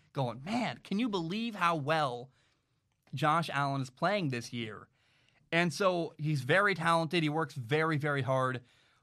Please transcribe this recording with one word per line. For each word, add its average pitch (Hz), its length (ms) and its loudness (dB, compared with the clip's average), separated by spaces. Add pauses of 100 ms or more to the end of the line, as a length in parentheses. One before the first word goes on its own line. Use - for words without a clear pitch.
(120)
going, 127 320 -4
"Man, 196 400 -4
can 196 140 -4
you 247 100 2
believe 202 460 -2
how 175 220 0
well 135 520 -2 (880)
Josh 156 380 2
Allen 139 300 0
is 127 80 -8
playing 180 400 0
this 120 220 -6
year?" 107 360 -8 (640)
And 170 200 2
so 180 460 0
he's 151 220 0
very 185 340 4
talented. 170 480 2
He 151 60 2
works 156 260 -2
very, 151 440 0
very 143 240 0
hard. 127 400 0 (400)